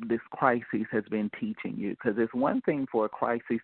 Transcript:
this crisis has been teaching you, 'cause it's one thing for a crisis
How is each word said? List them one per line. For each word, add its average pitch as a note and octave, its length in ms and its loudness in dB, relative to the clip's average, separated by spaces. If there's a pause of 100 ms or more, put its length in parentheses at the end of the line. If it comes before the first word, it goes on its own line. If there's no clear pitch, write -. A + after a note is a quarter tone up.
this A2+ 140 0 (100)
crisis A#2+ 600 2
has G#2+ 140 0
been G#2+ 240 -2 (100)
teaching G#2 380 -4
you, G2 180 -2
'cause G#2 220 -2
it's A2+ 160 2
one D3 280 2
thing C#3+ 260 0
for A2 180 2
a G#2+ 40 0
crisis A#2 540 -2